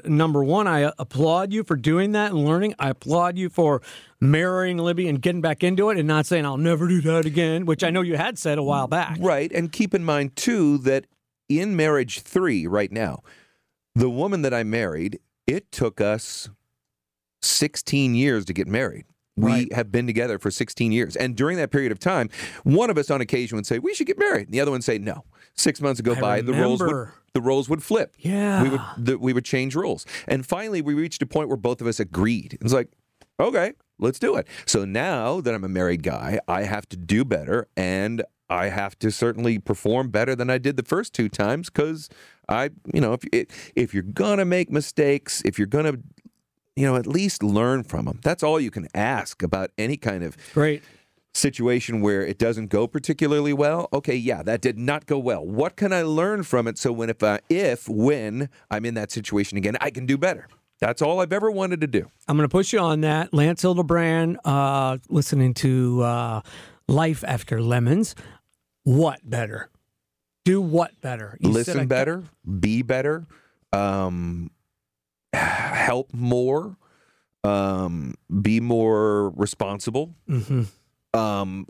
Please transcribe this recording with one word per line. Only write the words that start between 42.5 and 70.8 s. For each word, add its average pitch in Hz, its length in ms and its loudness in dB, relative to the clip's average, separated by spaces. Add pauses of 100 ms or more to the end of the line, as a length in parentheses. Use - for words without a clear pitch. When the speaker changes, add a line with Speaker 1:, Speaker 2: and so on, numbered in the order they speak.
Speaker 2:
you 151 60 2
know, 117 120 2 (200)
if, - 440 -4
if 120 180 0
you're 98 80 -2
gonna 190 440 0
make 180 240 0
mistakes, 143 760 0
if - 140 0
you're 101 80 2
gonna, 147 320 0 (800)
you 135 100 2
know, 127 100 4
at 120 100 -2
least 175 360 0
learn 117 400 2
from - 260 -6
'em. - 140 -8
That's - 200 0
all 156 160 2
you 123 120 -2
can 85 240 -8
ask 107 480 -2
about 95 340 -2
any 127 220 -2
kind 95 260 -4
of 76 100 -8 (200)
Speaker 1:
Great. 147 280 2 (520)
Speaker 2:
situation 120 680 0
where 101 240 2
it 98 140 -6
doesn't 113 300 0
go 107 180 2
particularly 147 640 0
well. 147 400 0
Okay, 139 240 -2
yeah, 117 280 -2
that 110 180 -2
did 113 160 0
not 143 260 -2
go 143 140 -2
well. 110 260 -2
What 113 320 -2
can 196 160 0
I 180 80 2
learn 170 420 0
from 120 240 0
it 117 120 -4
so 127 120 0
when, 113 200 -2
if, 110 120 -4
uh, 104 140 4 (140)
if, 170 360 0
when 117 640 0 (220)
I'm 107 160 -2
in 117 80 -4
that 107 180 -6
situation 101 460 -2
again, 104 200 -2
I - 120 -4
can 127 160 -8
do 139 100 2
better? 170 320 -2 (320)
That's 120 220 0
all 170 180 2
I've 175 140 0
ever 214 160 2
wanted 185 320 -2
to 151 40 2
do. 110 240 -2 (180)
Speaker 1:
I'm 147 100 2
gonna 147 100 4
push 185 240 2
you 220 60 2
on 156 240 2
that. 156 320 0
Lance 156 260 4
Hildebrand, 170 840 2
uh, 139 500 2 (140)
listening 135 440 4
to, 127 480 2
uh, 120 380 -2 (480)
Life 156 380 2
After 117 340 -2
Lemons. 123 540 2 (680)
What 139 440 4
better? 113 400 -6 (800)
Do 190 160 4
what 165 400 0